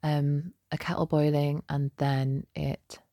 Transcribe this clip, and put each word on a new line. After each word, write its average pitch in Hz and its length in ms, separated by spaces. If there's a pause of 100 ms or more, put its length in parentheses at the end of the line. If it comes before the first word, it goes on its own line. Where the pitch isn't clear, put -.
um, 147 520 (180)
a 156 60
kettle - 280
boiling 147 600
and 143 300
then 135 560
it - 440 (140)